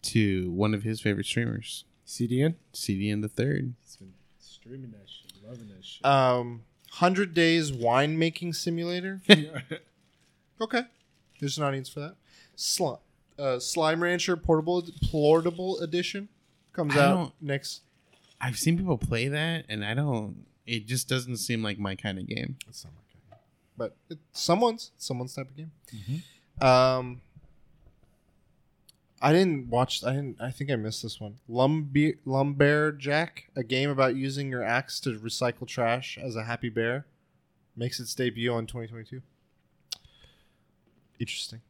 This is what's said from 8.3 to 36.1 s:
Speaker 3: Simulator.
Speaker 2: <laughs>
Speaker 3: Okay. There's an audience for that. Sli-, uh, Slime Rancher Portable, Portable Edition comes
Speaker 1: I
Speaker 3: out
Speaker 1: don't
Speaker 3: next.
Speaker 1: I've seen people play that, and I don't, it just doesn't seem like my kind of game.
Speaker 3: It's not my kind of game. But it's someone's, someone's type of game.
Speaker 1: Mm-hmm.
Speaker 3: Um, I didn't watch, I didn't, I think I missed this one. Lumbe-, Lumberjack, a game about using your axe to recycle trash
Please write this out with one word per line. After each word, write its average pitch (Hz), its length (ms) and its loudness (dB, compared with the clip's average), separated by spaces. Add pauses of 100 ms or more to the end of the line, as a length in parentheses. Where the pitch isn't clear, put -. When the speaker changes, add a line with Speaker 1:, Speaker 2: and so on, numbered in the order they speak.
Speaker 3:
Simulator. 175 720 -4
Speaker 2:
<laughs> - 40 4 (1300)
Speaker 3:
Okay. 233 200 0 (580)
There's 143 180 -2
an 147 60 0
audience 135 240 -2
for - 120 -12
that. 160 160 -12 (380)
Sli-, - 440 -2 (400)
uh, 131 200 0
Slime 160 440 2
Rancher 175 340 0
Portable, 170 500 2 (240)
Portable 165 720 4
Edition 180 480 -4 (460)
comes 147 200 0
Speaker 1:
I 147 120 6
Speaker 3:
out 190 80 6
Speaker 1:
don't 170 260 -2
Speaker 3:
next. 143 400 -6 (580)
Speaker 1:
I've 127 200 -4
seen 165 180 4
people 175 220 0
play 117 300 0
that, 156 420 -2
and 107 120 -6
I 107 120 -4
don't, 120 500 -2 (220)
it 113 200 -4
just 127 220 -4
doesn't 127 300 -2
seem 113 240 -2
like 104 160 -4
my 98 160 -4
kind 95 240 -6
of 92 80 -8
game. - 320 -6 (100)
Speaker 3:
It's - 160 -18
not 73 80 -20
my - 80 -20 (100)
kind - 140 -20
of - 60 -20
game. - 80 -20 (400)
But 113 180 -10 (140)
it's - 280 -16
someone's, 226 600 2
someone's 127 360 -6
type 135 140 -10
of 135 80 -20
game. 156 140 -14 (260)
Speaker 1:
Mm-hmm. - 680 -8
Speaker 3:
Um, 127 560 4 (2000)
I 139 100 4
didn't 160 380 4
watch, - 340 0
I 120 80 0
didn't, 135 300 -4
I 127 80 -6
think 139 200 -6
I 131 60 2
missed 110 260 -6
this 110 160 -10
one. 107 200 -12 (120)
Lumbe-, 147 760 2
Lumberjack, 143 1160 2 (120)
a 135 60 -4
game 131 260 0
about 131 260 4
using 135 360 -4
your 123 120 -4
axe 120 380 -2
to 113 180 -4
recycle 117 480 -4
trash 120 560 -2